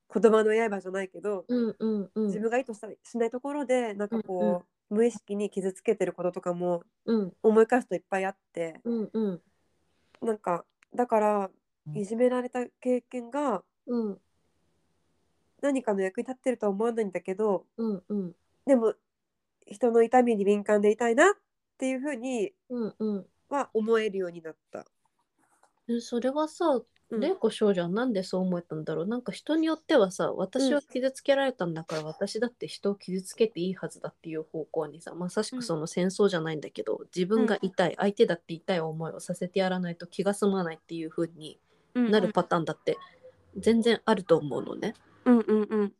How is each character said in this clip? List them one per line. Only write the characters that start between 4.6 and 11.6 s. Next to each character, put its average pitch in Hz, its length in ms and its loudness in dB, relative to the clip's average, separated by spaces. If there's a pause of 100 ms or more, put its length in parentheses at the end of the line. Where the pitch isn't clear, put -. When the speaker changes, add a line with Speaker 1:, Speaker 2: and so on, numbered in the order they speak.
Speaker 2:
ん。 - 20 -20 (260)
Speaker 1:
無 214 160 2
意 240 60 4
識 202 240 -10
に 202 160 -4
傷 190 240 -4
つ - 80 -20
け 214 140 0
て 185 100 0
る - 60 -4
こ 180 100 -10
と 175 100 0
と 185 80 -8
か 180 140 -4
も 175 300 -2 (200)
Speaker 2:
う 220 200 0
ん。 180 80 -8 (100)
Speaker 1:
思 220 180 6
い 226 60 8
返 247 160 2
す - 60 -14
と 185 60 -2
い 175 40 -2
っ - 100 -6
ぱ 190 120 -2
い 190 40 0
あ 190 60 -2
っ - 60 -20 (180)
て。 165 300 -6
Speaker 2:
う 233 180 -2
ん 202 100 -6
う 214 200 0
ん。 165 100 -10 (800)
Speaker 1:
な 226 100 0
ん 214 60 -2
か、 175 260 -4 (300)
だ 247 120 0
か 220 140 4
ら、 208 300 2 (440)